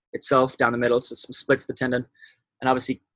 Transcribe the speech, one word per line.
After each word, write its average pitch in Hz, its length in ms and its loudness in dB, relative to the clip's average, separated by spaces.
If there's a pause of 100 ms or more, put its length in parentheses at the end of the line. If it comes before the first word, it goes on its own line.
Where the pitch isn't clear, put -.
(140)
itself 131 440 2
down 120 140 2
the 120 60 -2
middle, 120 240 2
so - 120 -10
it 113 40 -12
s-, - 200 -8
splits - 280 0
the 123 80 -6
tendon. 127 320 -4 (560)
And 131 80 2
obviously, 127 320 0 (140)